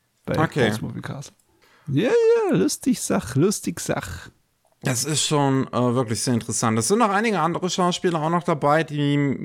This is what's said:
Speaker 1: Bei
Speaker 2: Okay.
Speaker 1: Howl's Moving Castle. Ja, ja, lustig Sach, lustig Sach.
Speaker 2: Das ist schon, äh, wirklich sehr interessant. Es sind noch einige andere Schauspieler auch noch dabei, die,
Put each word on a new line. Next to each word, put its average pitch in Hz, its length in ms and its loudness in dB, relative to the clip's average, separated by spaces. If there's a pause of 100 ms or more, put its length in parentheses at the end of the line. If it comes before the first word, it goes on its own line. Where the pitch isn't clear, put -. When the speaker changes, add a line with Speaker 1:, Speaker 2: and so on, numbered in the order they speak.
(260)
Speaker 1:
Bei - 120 -4
Speaker 2:
Okay. 151 300 2
Speaker 1:
Howl's 107 140 -4
Moving 117 200 -10
Castle. 135 320 -12 (540)
Ja, 156 220 0 (400)
ja, 247 60 2
lustig 226 440 0
Sach, - 360 -2
lustig 170 440 0
Sach. - 480 -8 (540)
Speaker 2:
Das 127 220 -2
ist 151 220 -2
schon, 135 460 2
äh, 120 220 2
wirklich 113 280 -2
sehr 127 120 0
interessant. 113 440 0
Es 113 100 0
sind 208 120 2
noch 214 100 2
einige 202 300 0
andere 165 280 -2
Schauspieler 175 540 0
auch 156 80 -2
noch 170 140 0
dabei, 151 400 2
die, 143 600 0